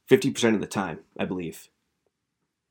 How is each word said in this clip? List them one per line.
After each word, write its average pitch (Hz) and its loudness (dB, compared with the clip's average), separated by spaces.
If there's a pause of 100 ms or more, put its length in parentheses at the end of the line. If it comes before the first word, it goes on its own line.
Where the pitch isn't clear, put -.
fifty 131 4
percent 113 2
of 98 0
the - -6
time, 90 -6 (180)
I 95 -2
believe. 90 -8 (1040)